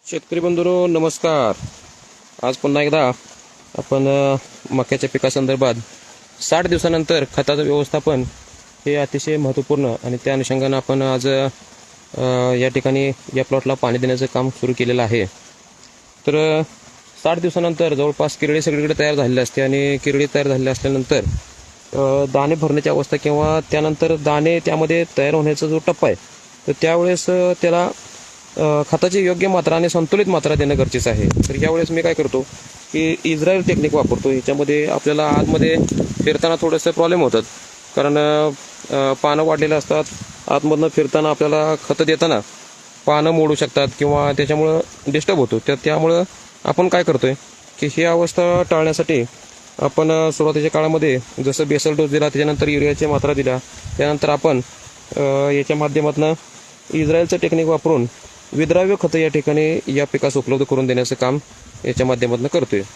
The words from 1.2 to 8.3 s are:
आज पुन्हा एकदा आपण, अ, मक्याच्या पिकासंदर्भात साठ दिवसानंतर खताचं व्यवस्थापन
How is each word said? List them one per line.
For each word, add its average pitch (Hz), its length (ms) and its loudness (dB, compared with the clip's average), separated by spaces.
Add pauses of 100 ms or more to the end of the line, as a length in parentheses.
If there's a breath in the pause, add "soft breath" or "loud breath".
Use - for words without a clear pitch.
आज 127 100 -2
पुन्हा 147 260 0
एकदा 147 300 2 (640)
आपण, 135 300 0
अ, 139 280 2 (340)
मक्याच्या 131 420 -2
पिकासंदर्भात 135 640 0 (680)
साठ 175 240 0
दिवसानंतर 165 580 0
खताचं 143 380 -2
व्यवस्थापन 143 600 0 (640)